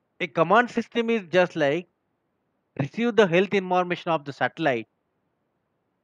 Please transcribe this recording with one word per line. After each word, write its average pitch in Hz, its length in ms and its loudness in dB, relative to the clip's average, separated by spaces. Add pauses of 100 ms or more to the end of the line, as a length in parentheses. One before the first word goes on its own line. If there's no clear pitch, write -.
(200)
a 180 60 -6
command 190 460 2
system 233 400 -4
is 208 180 -2
just 175 260 2
like 156 320 -2 (920)
receive 220 360 -4
the 208 120 6
health 180 260 0
information 180 580 -2
of 160 140 -2
the 139 80 -12
satellite, 131 540 -2 (1160)